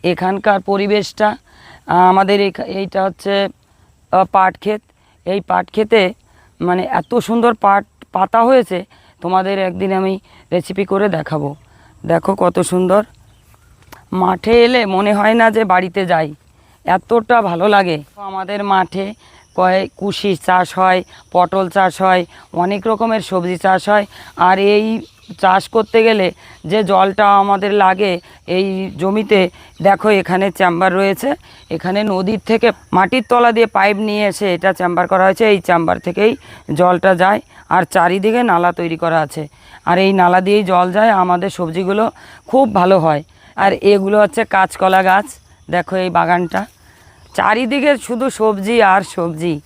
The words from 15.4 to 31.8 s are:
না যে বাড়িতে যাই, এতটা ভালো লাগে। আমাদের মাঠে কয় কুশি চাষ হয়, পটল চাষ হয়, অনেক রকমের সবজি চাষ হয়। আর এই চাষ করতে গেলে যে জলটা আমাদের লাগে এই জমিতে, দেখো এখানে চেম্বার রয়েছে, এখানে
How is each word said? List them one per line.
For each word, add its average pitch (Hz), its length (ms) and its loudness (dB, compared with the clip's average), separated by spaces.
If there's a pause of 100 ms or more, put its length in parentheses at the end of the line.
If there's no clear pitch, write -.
না 226 40 4 (100)
যে 226 80 0 (100)
বাড়িতে 185 280 0 (100)
যাই, 160 160 0 (580)
এতটা 208 520 0 (120)
ভালো 170 160 -2 (100)
লাগে। 180 220 2 (300)
আমাদের 190 320 -8 (120)
মাঠে 190 340 -2 (520)
কয় 185 240 2 (180)
কুশি 202 320 -4 (160)
চাষ 180 200 2 (120)
হয়, 185 200 2 (340)
পটল 180 320 0 (100)
চাষ 185 180 2 (120)
হয়, 185 160 2 (420)
অনেক 196 260 -4
রকমের 220 400 -2
সবজি 180 360 -4
চাষ 190 160 2 (100)
হয়। 208 140 2 (420)
আর 190 80 4 (200)
এই 214 100 0 (580)
চাষ 190 200 2 (120)
করতে 226 320 0
গেলে 208 200 2 (440)
যে 208 120 0
জলটা 190 420 2 (180)
আমাদের 196 280 -2 (120)
লাগে 190 300 2 (420)
এই 190 100 0 (360)
জমিতে, 208 400 2 (460)
দেখো 196 200 2 (140)
এখানে 185 240 -2 (140)
চেম্বার 180 400 2
রয়েছে, 196 300 -2 (460)
এখানে 185 240 -4 (140)